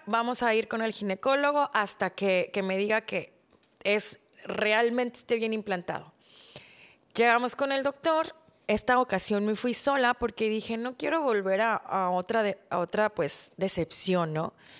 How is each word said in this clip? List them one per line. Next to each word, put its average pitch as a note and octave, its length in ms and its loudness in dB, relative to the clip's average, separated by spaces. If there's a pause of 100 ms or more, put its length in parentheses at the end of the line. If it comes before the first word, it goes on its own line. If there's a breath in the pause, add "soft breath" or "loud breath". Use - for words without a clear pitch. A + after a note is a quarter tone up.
vamos A#3 380 -2
a A#3 100 4
ir A3 140 0
con A3+ 140 -4
el A3 120 -2
ginecólogo C#4 800 2
hasta G3 380 0
que, F#3 420 0
que G3+ 80 -2
me F#3+ 160 -2
diga G#3+ 240 0
que F#3+ 320 -8 (500)
es, - 380 0 (240)
realmente A#3 760 0
esté - 180 -2
bien A3 160 -2
implantado". F#3+ 600 -4 (1040 loud breath)
Llegamos A#3+ 400 4
con C#4 160 0
el C4+ 120 0
doctor. D#4 520 0 (320)
Esta B3 320 2
ocasión G#3 460 0
me G#3+ 100 0
fui A#3+ 180 -2
sola C4 420 2
porque A3 340 -2
dije, A3 260 -4
"No A#3+ 220 -8
quiero D4+ 240 -2
volver G3+ 400 0
a, A3+ 140 2
a F#3+ 340 -2
otra F#3 340 0
de-, G3+ 140 -2 (120)
a F3 100 -2
otra, G#3 340 0
pues, - 440 -4
decepción", F3 760 0
¿no? D#3 200 -4 (260 loud breath)